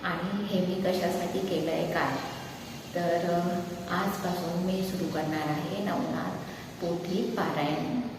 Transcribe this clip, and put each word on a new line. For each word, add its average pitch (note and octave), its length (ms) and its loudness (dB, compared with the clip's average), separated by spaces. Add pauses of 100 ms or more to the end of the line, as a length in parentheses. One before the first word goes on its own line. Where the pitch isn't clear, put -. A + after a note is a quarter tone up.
आणि F3+ 400 -2
हे F#3 220 2
मी F#3 80 0
कशासाठी F3+ 640 2
केलं E3+ 320 0
आहे D#3+ 220 0
काय, D3+ 240 2 (760)
तर, F3 360 4
अ, F3 100 4 (540)
आजपासून F3+ 680 0
मी F#3 200 2
सुरू E3 260 0
करणार D#3 380 0
आहे E3 380 0
नवनाथ D#3+ 520 0 (440)
पोथी F3+ 560 0
पारायण D#3 640 2 (180)